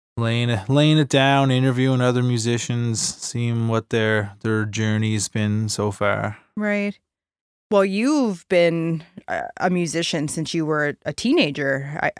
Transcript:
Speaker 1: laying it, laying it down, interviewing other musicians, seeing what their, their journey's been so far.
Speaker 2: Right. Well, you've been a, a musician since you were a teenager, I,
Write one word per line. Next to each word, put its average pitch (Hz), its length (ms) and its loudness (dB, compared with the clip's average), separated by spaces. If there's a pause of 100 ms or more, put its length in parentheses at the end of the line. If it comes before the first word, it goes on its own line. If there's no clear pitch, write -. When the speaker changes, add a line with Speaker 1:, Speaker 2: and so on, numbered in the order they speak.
(160)
Speaker 1:
laying 117 340 0
it, 110 180 -2
laying 151 300 4
it 147 100 2
down, 139 420 4
interviewing 127 500 2
other 123 220 2
musicians, 117 800 -2
seeing 117 680 -4
what 113 220 -2
their, 110 520 0
their 110 220 0
journey's 107 640 -2
been 107 400 -2
so 104 240 -2
far. 104 460 -2 (180)
Speaker 2:
Right. 208 420 -4 (720)
Well, 202 140 4
you've 220 640 0
been 165 540 2 (260)
a, 76 160 -4 (140)
a 180 120 0
musician 165 580 -2
since 160 240 -6
you 165 140 -2
were 147 300 -2 (100)
a 151 60 -6
teenager, 143 920 -2
I, - 180 -2